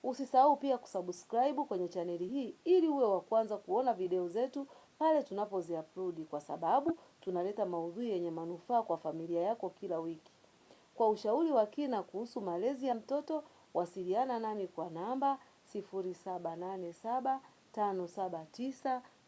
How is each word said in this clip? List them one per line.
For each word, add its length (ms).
Usisahau 540
pia 200
kusubscribe 840
kwenye 240
chaneli 400
hii 360
ili 260
uwe 160
wa 160
kwanza 360
kuona 360
video 340
zetu 400
pale 240
tunapoziupload, 1000
kwa 160
sababu 560
tunaleta 440
maudhui 440
yenye 220
manufaa 520
kwa 140
familia 440
yako 280
kila 300
wiki. 320
Kwa 140
ushauri 420
wa 140
kina 380
kuhusu 380
malezi 460
ya 80
mtoto, 480
wasiliana 680
nami 280
kwa 220
namba 500
sifuri 520
saba 400
nane 380
saba 480
tano 360
saba 440
tisa 500